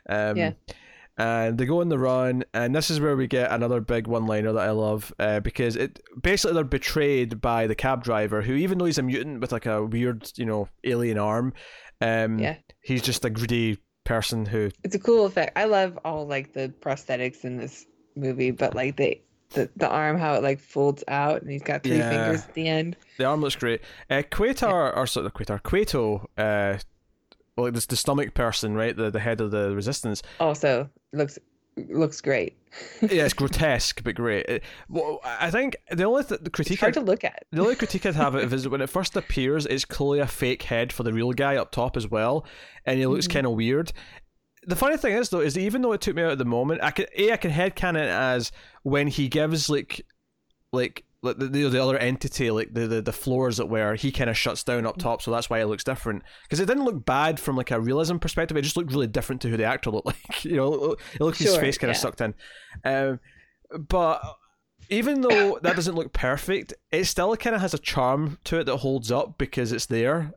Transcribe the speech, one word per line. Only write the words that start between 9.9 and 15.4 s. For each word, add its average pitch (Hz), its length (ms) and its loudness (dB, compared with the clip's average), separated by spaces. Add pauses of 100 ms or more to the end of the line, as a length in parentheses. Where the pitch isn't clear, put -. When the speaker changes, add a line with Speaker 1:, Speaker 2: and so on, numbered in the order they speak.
Speaker 1:
you 120 100 -6
know, 107 220 -2 (160)
alien 120 340 0
arm, 110 340 0 (480)
um, 113 380 2
Speaker 2:
Yeah. 151 180 -2 (260)
Speaker 1:
he's 127 200 -2
just - 220 -2
a 120 60 0
greedy 113 480 0 (260)
person 113 420 -2
who 104 240 0 (140)
Speaker 2:
It's 190 100 -4
a 208 60 -2
cool 226 260 6
effect. 170 320 0